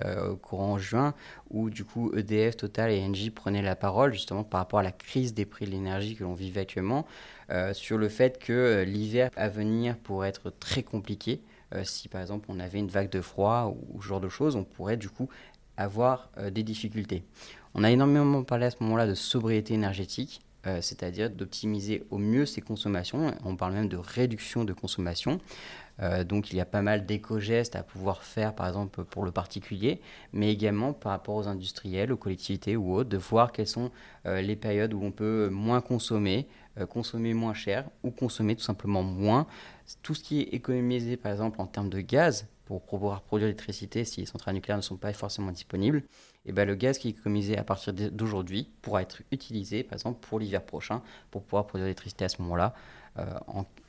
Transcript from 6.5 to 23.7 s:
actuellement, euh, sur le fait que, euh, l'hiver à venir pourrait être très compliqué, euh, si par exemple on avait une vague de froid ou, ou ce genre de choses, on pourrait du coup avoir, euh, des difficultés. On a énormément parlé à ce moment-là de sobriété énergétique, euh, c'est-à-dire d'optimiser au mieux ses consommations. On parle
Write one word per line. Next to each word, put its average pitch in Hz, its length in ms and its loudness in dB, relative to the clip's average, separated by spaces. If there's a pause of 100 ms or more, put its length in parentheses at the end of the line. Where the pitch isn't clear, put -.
actuellement, 98 480 0 (440)
euh, 92 240 0
sur - 220 -2
le 107 120 4
fait 123 320 4
que, - 120 -2
euh, 117 320 6
l'hiver 107 520 2
à 107 120 2
venir 110 480 0
pourrait 98 340 -2
être - 200 -8
très - 320 -4
compliqué, 107 600 -4 (340)
euh, 95 80 -4
si - 240 -8
par 95 120 -8
exemple 101 280 -8
on 95 100 -6
avait 90 220 -4
une 101 80 0
vague 98 220 2
de 92 100 0
froid 107 560 2
ou, - 220 -12
ou 98 40 -10
ce 98 60 -10
genre 98 120 -2
de 92 80 -2
choses, 143 280 2
on 95 80 0
pourrait 98 320 -2
du 104 140 -6
coup 127 180 -4 (480)
avoir, 110 640 2
euh, 101 120 -4
des 107 140 0
difficultés. 107 580 -4 (520)
On 104 100 6
a 110 80 10
énormément 143 500 8
parlé 123 240 2
à 120 60 2
ce - 80 -12
moment-là 113 260 4
de 98 80 4
sobriété 113 600 2
énergétique, 101 640 -2 (260)
euh, 95 140 0
c'est-à-dire 90 500 -2
d'optimiser 101 800 -2
au 101 80 -4
mieux 113 280 4
ses - 160 -6
consommations. 107 720 -2 (120)
On 92 100 -2
parle 92 200 -2